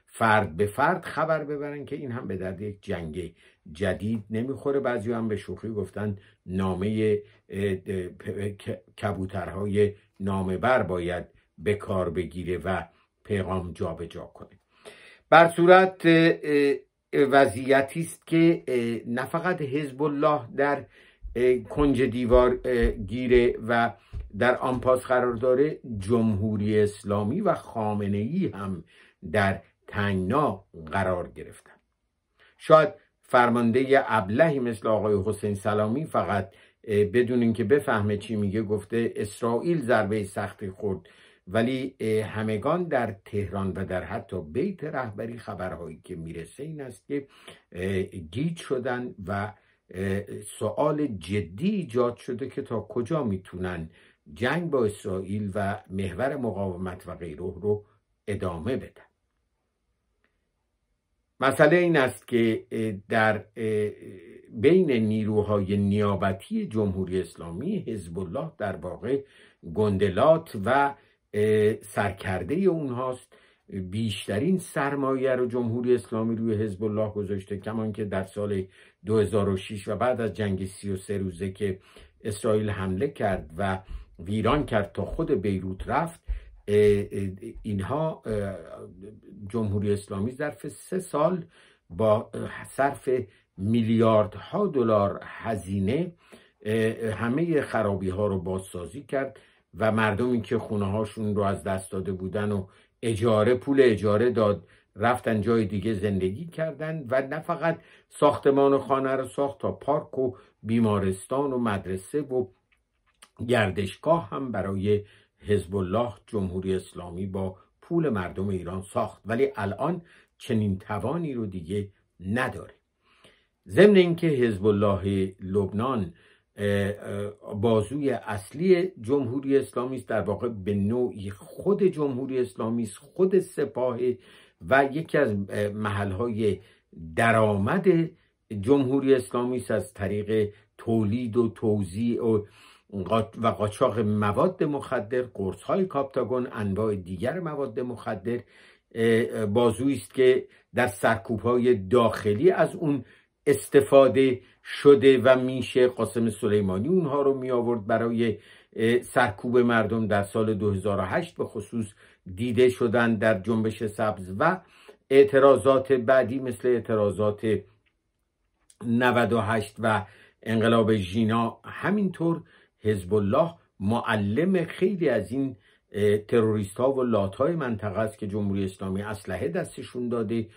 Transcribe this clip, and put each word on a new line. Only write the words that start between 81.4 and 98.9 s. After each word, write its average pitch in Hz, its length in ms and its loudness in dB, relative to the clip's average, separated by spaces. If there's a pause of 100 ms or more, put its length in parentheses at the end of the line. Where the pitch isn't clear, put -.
که 95 280 -4 (460)
اسرائیل 107 460 0
حمله 95 380 -2
کرد 92 500 -4
و 95 200 -2 (400)
ویران 107 480 0
کرد 107 260 -2
تا 98 120 -6
خود 165 260 -4
بیروت 95 580 -2
رفت، 160 320 -2 (480)
اه، - 80 4
اه، 101 520 4 (340)
اینها، 117 640 -4
اه، 101 300 -4 (920)
جمهوری 104 440 0
اسلامی 101 400 -4
ظرف 151 360 -8
سه - 300 -8
سال 170 460 0 (460)
با، 107 440 2
اه، 113 300 -10
صرف - 440 -2 (480)
میلیاردها 113 1120 2
دلار 113 560 2
هزینه، 101 880 -4 (500)
اه، 113 480 -2
همه 135 500 0
خرابی 101 480 0
ها 98 180 0
رو 98 120 0
بازسازی 92 640 -8